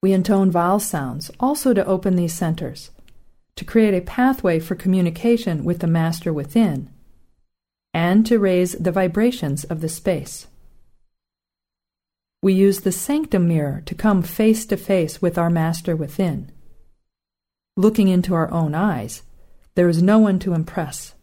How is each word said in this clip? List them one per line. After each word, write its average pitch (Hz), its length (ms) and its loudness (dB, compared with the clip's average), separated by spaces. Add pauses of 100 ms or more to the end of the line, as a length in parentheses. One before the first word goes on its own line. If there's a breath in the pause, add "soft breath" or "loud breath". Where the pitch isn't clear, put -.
We 190 100 2
intone 190 380 2
vowel 175 280 2
sounds 143 520 -6 (100)
also 262 340 0
to 190 100 2
open 190 300 0
these 170 200 -2
centers, 160 560 -6 (640)
to - 80 -12
create 220 300 2
a 180 100 -2
pathway 247 560 0
for 165 140 -6
communication 185 920 0
with 175 160 -2
the 175 60 -2
master 165 460 0
within, 151 580 -2 (1000)
and 175 340 4
to 226 120 4
raise 180 340 2
the 170 200 -2
vibrations 185 720 0
of 160 160 -8
the 160 80 -4
space. - 580 -6 (2000)
We 190 100 4
use 196 280 4
the 190 120 -2
sanctum 277 560 -2
mirror 151 380 -2
to - 80 -10
come 196 280 2
face 220 440 0
to 202 100 -2
face 180 460 -2
with 175 160 0
our 170 120 2
master 165 460 -2
within. 160 540 -4 (1300)
Looking 208 320 4
into 180 260 2
our 165 160 0
own 156 240 -2
eyes, 156 480 -4 (540)
there 180 120 4
is 170 140 2
no 202 160 6
one 202 220 4
to 190 120 -4
impress 160 720 -6